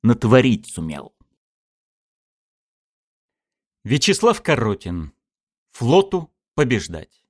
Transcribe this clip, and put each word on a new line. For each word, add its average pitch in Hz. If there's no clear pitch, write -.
натворить 120
сумел". 78
Вячеслав 185
Коротин. 95
Флоту 175
побеждать. 110